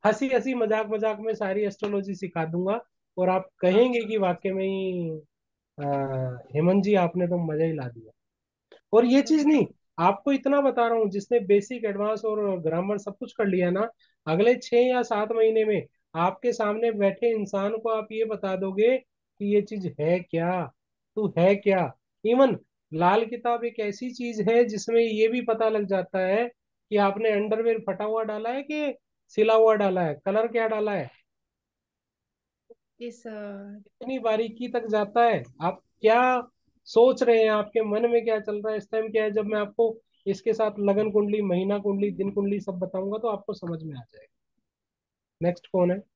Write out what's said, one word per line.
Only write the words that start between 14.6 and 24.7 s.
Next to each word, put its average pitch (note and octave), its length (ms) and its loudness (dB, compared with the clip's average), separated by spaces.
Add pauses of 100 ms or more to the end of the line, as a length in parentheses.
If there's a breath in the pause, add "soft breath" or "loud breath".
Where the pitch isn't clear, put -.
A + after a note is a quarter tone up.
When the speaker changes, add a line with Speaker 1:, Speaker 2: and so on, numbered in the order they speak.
Speaker 1:
या B3 260 4
सात G#3+ 300 -2
महीने A3 320 4
में G3+ 220 0 (280)
आपके F#3+ 380 0
सामने A3 400 -2
बैठे G3+ 420 0
इंसान G3+ 420 -4
को A3 120 -4
आप G#3+ 240 -4
ये A3 120 -2
बता G#3 320 -6
दोगे G3 420 0 (400)
कि G3+ 160 -2
ये G#3 80 4
चीज G3 380 -8
है E3+ 200 2
क्या, E3+ 520 -4 (440)
तू G#3 220 -4
है F#3+ 180 4
क्या। F#3+ 380 0 (320)
Even B3 300 4 (380)
लाल F3+ 300 2
किताब A#3 400 -4
एक A3+ 160 -8
ऐसी G#3 300 -6
चीज A#3 300 -8
है A3+ 240 4
जिसमें A3+ 380 0